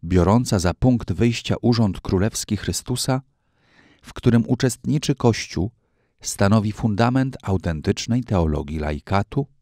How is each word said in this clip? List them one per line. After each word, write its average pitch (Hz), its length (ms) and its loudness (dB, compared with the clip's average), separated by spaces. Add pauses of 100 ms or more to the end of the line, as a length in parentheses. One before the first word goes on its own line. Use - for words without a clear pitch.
biorąca 92 540 4
za 87 160 0
punkt 123 380 0
wyjścia 113 500 -2
urząd 110 380 2
królewski 101 560 -2
Chrystusa, 127 680 -4 (800)
w - 100 -20
którym 117 340 2
uczestniczy 131 680 -2
Kościół, - 560 0 (500)
stanowi 104 520 0
fundament 123 720 0
autentycznej 95 800 -2
teologii 78 540 0
laikatu 95 680 -4 (160)